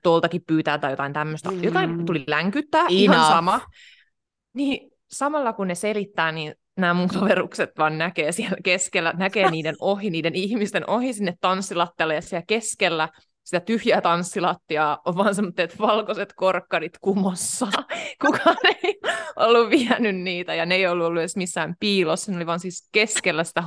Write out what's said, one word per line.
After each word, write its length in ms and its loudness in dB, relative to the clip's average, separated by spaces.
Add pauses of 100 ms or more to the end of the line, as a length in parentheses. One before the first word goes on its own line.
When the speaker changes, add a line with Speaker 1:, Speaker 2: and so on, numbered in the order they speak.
Speaker 1:
tuoltakin 440 2
pyytää 320 0
tai 140 -2
jotain 200 -4
tämmöstä. 380 -6
Speaker 2:
Mm. 140 -4
Speaker 1:
Jotain 420 0
tuli 200 -2
länkyttää, 640 0
ihan 280 8
Speaker 2:
Enough. 160 6
Speaker 1:
sama. 280 2 (960)
Niin 360 -4 (200)
samalla 420 -2
kun 160 -4
ne 60 -2
selittää, 580 -2
niin 220 -8 (220)
nämä 180 4
mun 140 2
kaverukset 680 0
vaan 200 2
näkee 340 -2
siellä 320 -4
keskellä, 520 0
näkee 340 2
niiden 260 -2
Speaker 2:
<laughs> 40 -18
Speaker 1:
ohi, 300 -2
niiden 240 -2
ihmisten 560 -2
ohi 220 0
sinne 280 -4
tanssilattialle, 760 -2
ja 80 -2
siellä 240 -6
keskellä 600 0 (360)
sitä 160 -2
tyhjää 400 2
tanssilattiaa 1040 0
on 120 -2
vaan 180 2
semmoiset 460 -4
valkoiset 560 0
korkkarit 640 -2
kumossa. 680 -2 (280)
<laughs> 320 -10
Kukaan 300 2 (280)
ei 160 -2 (360)
ollut 340 4
vienyt 460 2
niitä, 380 -6
ja 120 -2
ne 80 0
ei 120 2
ollut, 200 0
ollut 140 -2
edes 160 -4
missään 440 -4
piilossa, 520 0
ne 40 -4
oli 100 -6
vaan 140 -4
siis 320 -12
keskellä 520 0
sitä 220 -4